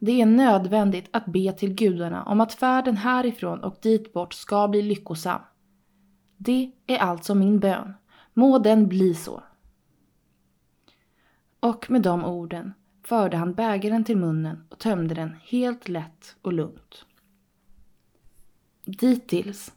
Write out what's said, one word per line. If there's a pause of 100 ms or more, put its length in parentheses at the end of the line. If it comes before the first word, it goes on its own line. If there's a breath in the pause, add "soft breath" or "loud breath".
det
är
nödvändigt
att
be
till
gudarna
om
att
färden
härifrån
och
dit
bort
ska
bli
lyckosam. (960)
Det (140)
är
alltså
min
bön. (400 soft breath)
Må
den
bli
så. (2250)
Och
med
de
orden (320)
förde
han
bägaren
till
munnen
och
tömde
den
helt
lätt
och
lugnt. (1800)
Dittills